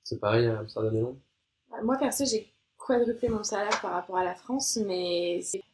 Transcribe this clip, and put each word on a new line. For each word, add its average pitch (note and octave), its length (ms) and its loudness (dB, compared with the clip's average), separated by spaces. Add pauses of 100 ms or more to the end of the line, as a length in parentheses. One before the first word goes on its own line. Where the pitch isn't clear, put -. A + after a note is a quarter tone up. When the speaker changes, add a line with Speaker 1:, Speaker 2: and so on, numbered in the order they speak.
Speaker 1:
C'est - 160 -8
pareil A2+ 280 4
à A2 120 0
Amsterdam A2 340 -2
et A2 60 2
Londres ? B2+ 180 -2 (540)
Speaker 2:
Euh, A3 120 -8
moi, B3 140 2
perso, C4+ 280 0
j'ai A3 280 -2 (240)
quadruplé A#3+ 520 2
mon A3 120 0
salaire G#3 400 0
par F#3+ 120 -4
rapport F3+ 240 -2
à F3+ 80 2
la F3+ 100 -2
France, - 500 -2
mais F3 560 0
c'est - 200 -6 (120)